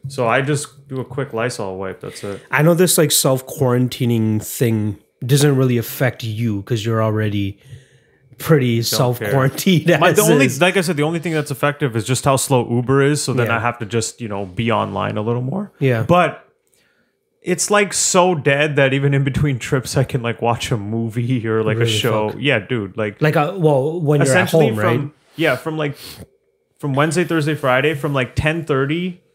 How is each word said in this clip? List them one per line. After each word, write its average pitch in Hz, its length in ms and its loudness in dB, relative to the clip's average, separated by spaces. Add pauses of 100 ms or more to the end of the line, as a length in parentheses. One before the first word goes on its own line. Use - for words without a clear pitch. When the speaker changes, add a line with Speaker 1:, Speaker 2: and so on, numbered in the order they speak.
Speaker 1:
So 127 180 -2
I 120 140 2
just 143 480 -4
do 131 100 -8
a 123 60 -8
quick 135 300 -8
Lysol 110 420 -4
wipe, 95 240 -10
that's - 240 -14
it. 101 160 -10 (100)
Speaker 2:
I 139 120 2
know 165 100 6
this, 170 240 4
like, 151 160 2
self-quarantining 120 1300 0
thing 107 540 -2 (280)
doesn't 139 320 4
really 127 200 2
affect - 480 -4
you 110 380 -4
'cause 110 240 -4
you're 113 160 0
already 104 560 -2 (800)
pretty 127 380 2
Speaker 1:
Don't - 20 0
care. 117 40 0
Speaker 2:
self-quarantined 135 1160 2
Speaker 1:
My, 175 120 4
the 208 100 4
Speaker 2:
as - 80 4
Speaker 1:
only, 262 160 6
Speaker 2:
is. 175 120 -2
Speaker 1:
like 180 200 2
I - 20 4
said, 170 160 -2
the 143 60 0
only 160 160 -2
thing 160 160 -4
that's 151 160 -2
effective 143 460 -2
is 107 100 0
just 127 180 -2
how 135 120 4
slow 127 340 2
Uber 123 320 2
is. 143 200 2
So 127 120 -4
then 120 140 0
Speaker 2:
Yeah. 117 100 0
Speaker 1:
I - 20 -2
have 117 200 -2
to 117 60 -4
just, 113 360 -4
you 113 60 -8
know, 101 180 -6
be 113 260 -2
online 104 460 -2
a 107 40 -4
little 120 200 -2
more. 190 360 -6
Speaker 2:
Yeah. 123 260 2
Speaker 1:
But 170 420 0 (960)
it's, - 280 -4
like, 202 220 2
so 180 420 2
dead 143 420 0
that 135 180 4
even 139 180 2
in 139 120 2
between 139 340 0
trips, - 400 -2
I 131 60 4
can, 127 180 -4
like, 117 180 -4
watch 113 320 -2
a 120 60 0
movie 113 680 -4
or, 110 160 0
like, 107 140 0
Speaker 2:
Really? 113 140 0
Speaker 1:
a 107 40 0
show. 107 360 0
Speaker 2:
Fuck. - 100 -10
Speaker 1:
Yeah, 131 200 2
dude. 98 360 -4
Like, 107 240 -4
Speaker 2:
Like, 156 160 2
uh, 156 220 0
well, 156 420 2
when 151 200 2
you're 139 80 4
at - 20 2
Speaker 1:
essentially 160 380 4
Speaker 2:
home, 110 80 -2
Speaker 1:
from, 110 260 0
Speaker 2:
right? 143 80 -8 (260)
Speaker 1:
yeah, 151 200 2
from, 160 200 -8
like, 147 180 -4 (840)
from 143 160 -4
Wednesday, 156 300 2
Thursday, 156 300 0
Friday, 135 400 2
from, 143 200 -4
like, 127 200 -2
ten 156 300 0
thirty 156 560 -2 (140)